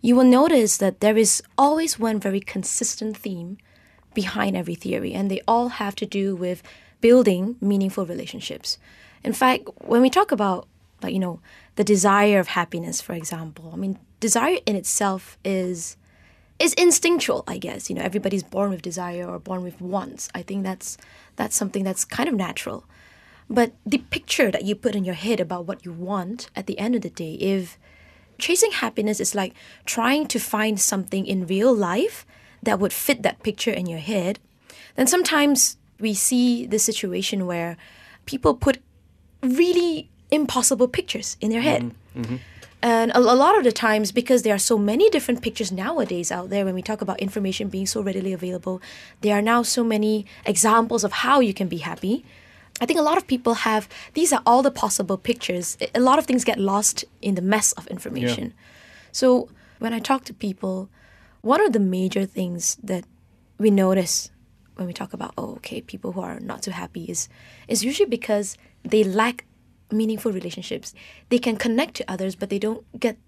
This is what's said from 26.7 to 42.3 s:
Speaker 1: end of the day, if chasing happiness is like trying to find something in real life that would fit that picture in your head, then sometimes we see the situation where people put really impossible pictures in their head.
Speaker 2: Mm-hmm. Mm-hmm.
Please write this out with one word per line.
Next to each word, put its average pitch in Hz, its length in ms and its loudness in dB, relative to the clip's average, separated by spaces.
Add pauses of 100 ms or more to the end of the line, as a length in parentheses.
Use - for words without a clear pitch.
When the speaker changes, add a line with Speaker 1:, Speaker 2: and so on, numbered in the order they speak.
Speaker 1:
end 233 160 -2
of 214 60 0
the 175 80 -8
day, 160 240 -10
if 190 440 -2 (600)
chasing 359 340 2
happiness 214 480 -2
is - 160 -4
like 190 180 -4 (320)
trying 277 420 0
to 247 120 -2
find 214 400 -2
something 190 480 -2
in 185 180 -2
real 196 300 4
life 208 500 -2 (380)
that 208 160 0
would 196 120 0
fit 269 300 0
that - 220 -2
picture 214 280 -2
in 185 140 -4
your 165 140 -8
head, 185 400 -2 (560)
then 262 100 2
sometimes 294 720 4 (220)
we 214 160 0
see 247 500 2
the 214 140 0
situation 196 640 -2
where 170 320 -4 (480)
people 269 300 2
put 262 240 2 (600)
really 339 680 2 (220)
impossible 254 560 2
pictures - 520 -6
in 214 120 -2
their 226 100 0
head. 294 220 2
Speaker 2:
Mm-hmm. - 380 -10
Mm-hmm. 117 140 -6 (460)